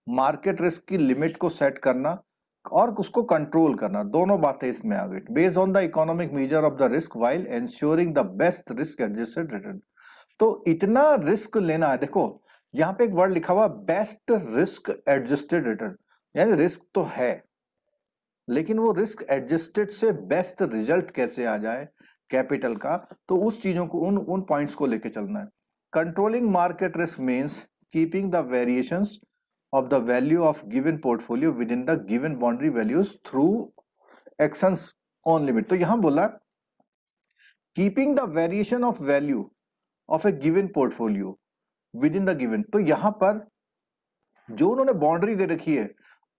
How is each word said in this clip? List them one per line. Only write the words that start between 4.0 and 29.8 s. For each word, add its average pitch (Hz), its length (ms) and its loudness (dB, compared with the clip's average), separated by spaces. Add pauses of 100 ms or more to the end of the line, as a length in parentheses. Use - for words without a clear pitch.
दोनों 170 380 2
बातें 135 260 0
इसमें 110 300 -4
आ 95 100 -4
गई। 95 120 -8
Based 170 460 2
on 190 100 2
the 185 160 2
economic 160 420 -2
measure 143 380 2
of - 100 -4
the 127 120 4
risk 160 240 -2
while 127 300 0 (120)
ensuring 156 540 0
the 127 160 2 (120)
best 165 360 -2
risk 131 320 -4
adjusted 117 400 -6
return। 101 300 -10 (600)
तो 220 280 2
इतना 226 480 4
risk 208 420 0
लेना 165 300 2
है। 135 100 2
देखो, - 460 -2 (320)
यहाँ 156 180 0
पे 233 100 2
एक 226 80 0
word 185 200 2
लिखा 180 220 0
हुआ 208 140 4
best 196 640 -4
risk 165 760 -2
adjusted 139 600 0
return, 107 280 -4 (400)
यानी 196 180 4
risk 165 280 2 (120)
तो 185 100 0
है, 127 400 -4 (1040)
लेकिन 160 300 -2
वो 226 120 2
risk 208 380 -4
adjusted 165 600 -2
से 220 220 0
best 160 500 -2
result 143 500 0
कैसे 123 340 -4
आ 110 120 -2
जाए 117 300 -6 (420)
capital 131 460 -2
का, 147 320 -6 (200)
तो 185 100 2
उस 220 240 0
चीजों 175 260 -2
को, 170 120 -4
उन, 196 180 0
उन 190 240 -4
points 147 340 -2
को 147 100 -2
लेके 113 240 -2
चलना 104 300 -8
है। 101 80 -12 (500)
Controlling 202 580 0
market 175 360 0
risk 170 280 -4
means 131 320 -2 (440)
keeping 170 360 0
the 170 200 2
variations 127 560 0 (680)
of 131 140 0